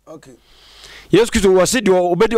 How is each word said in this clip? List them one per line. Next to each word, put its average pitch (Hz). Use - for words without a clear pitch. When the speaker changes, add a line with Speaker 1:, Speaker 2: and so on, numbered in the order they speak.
Speaker 1:
Okay. 151
Speaker 2:
Yesu 214
Kristo -
wɔ 185
se 254
deɛ 180
ɔbɛdi, 220